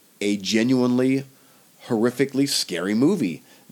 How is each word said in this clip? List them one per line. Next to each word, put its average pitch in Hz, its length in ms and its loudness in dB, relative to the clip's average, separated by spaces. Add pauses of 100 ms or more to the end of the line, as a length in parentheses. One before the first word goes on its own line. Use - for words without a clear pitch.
(220)
a 101 160 0
genuinely 123 880 0 (600)
horrifically 127 600 0
scary 92 460 -4
movie. 120 500 0 (280)